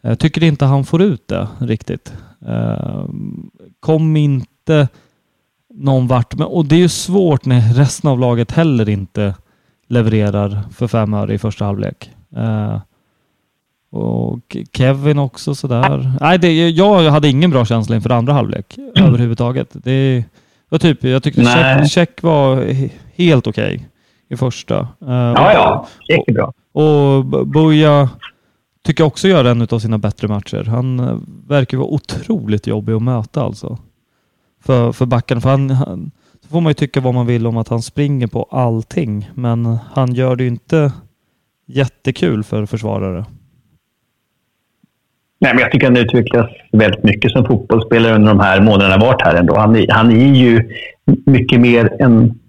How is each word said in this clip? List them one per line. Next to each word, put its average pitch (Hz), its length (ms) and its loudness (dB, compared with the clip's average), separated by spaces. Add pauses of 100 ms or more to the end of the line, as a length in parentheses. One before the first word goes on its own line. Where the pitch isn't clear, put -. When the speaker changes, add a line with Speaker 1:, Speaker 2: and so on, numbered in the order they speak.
Speaker 1:
Jag 117 180 -4
tycker 160 240 0
inte 151 220 2
han 135 200 2
får 165 180 0
ut 190 260 -2
det 98 200 -6 (100)
riktigt. - 540 -6 (360)
Eh, 55 560 -6 (760)
kom 160 360 0
inte 143 720 0 (880)
någon 135 320 0
vart. 120 280 -2
Men, - 120 -4
och 170 180 -2
det 143 100 0
är 165 60 4
ju 180 80 4
svårt 175 580 -2
när 120 280 2
resten 139 360 0
av 127 80 -2
laget 120 340 -2
heller 135 360 0
inte 101 460 -4 (540)
levererar 104 720 0 (140)
för - 140 -6
fem 107 280 -2
öre 104 200 -4
i 101 40 -4
första 104 260 -6
halvlek. 101 460 -8 (260)
Eh, 107 440 -6 (1120)
och 58 640 -8 (160)
Kevin 139 460 0
också 139 360 -6
sådär. 131 680 -2
Nej, 165 180 2
det, 165 320 2
jag 185 400 4
hade 147 180 2
ingen 147 220 2
bra 127 140 2
känsla 113 320 -2
inför 110 140 -2
andra 120 220 0
halvlek 117 540 -4
Speaker 2:
<clears throat> 240 100 -6
Speaker 1:
överhuvudtaget. 123 760 0
Det 131 520 -2 (440)
var - 100 -2
typ, 156 260 0
jag 127 180 0
tyckte 139 200 0
Speaker 2:
Nej. 131 360 2
Speaker 1:
Check, 147 120 2
Check - 320 -2
var 143 340 2
he-, 131 340 -4 (260)
helt 160 300 2
okej 110 420 -6 (400)
i 123 80 -10
första. 117 440 -4
Eh, - 60 -6 (220)
Speaker 2:
Ja, 123 440 2
ja. 104 260 2
Speaker 1:
och, - 320 -14
Speaker 2:
Jättebra. - 420 -2 (200)
Speaker 1:
och 143 520 2
B-, 131 200 -4
Buja 151 640 2 (760)
tycker 160 180 0
jag 156 60 4
också - 200 -2
gör 165 160 4
en 120 260 2
av 117 80 0
sina 110 200 -2
bättre 104 300 -4
matcher. 104 360 -6
Han, 127 360 -4
eh, 123 160 -4 (320)
verkar 135 300 -2
vara 135 100 -4
otroligt 117 760 -4
jobbig 107 260 -4
att 113 100 -2
möta 120 400 -4
alltså. 104 360 -8 (840)
För, 120 280 0
för 127 140 -2
backen. 120 340 -2
För 127 100 0
han, 135 200 0
han, 127 400 -4 (320)
så - 60 -20
får 165 120 -2
man 160 100 0
ju 143 40 0
tycka 139 260 -4
vad 127 140 -2
man 123 120 0
vill 117 200 0
om 117 100 -2
att 113 120 -4
han 117 140 -4
springer 143 440 -4
på 113 240 -6
allting. 113 840 -4
Men 117 440 -2 (140)
han 127 220 -2
gör 127 220 -2
det 127 80 -4
ju 127 60 -2
inte 143 420 -2 (720)
jättekul 131 800 -4
för 107 220 -6
försvarare. 104 580 -6 (2250)
Speaker 2:
Nej, 123 120 2
men 127 80 2
jag 110 100 -2
tycker 139 140 2
han 123 100 4
utvecklas 117 500 2 (260)
väldigt 107 320 2
mycket 107 260 2
som 127 160 2
fotbollsspelare 113 680 2
under 107 140 6
de 101 120 4
här 98 200 4
månaderna 98 300 4
han 95 100 4
varit 127 220 2
här 82 120 4
ändå. 87 220 2
Han 107 200 4
är, 107 160 4
han 113 200 4
är 131 220 6
ju 117 340 4 (580)
mycket 123 340 4
mer 117 380 4
en 117 400 4 (100)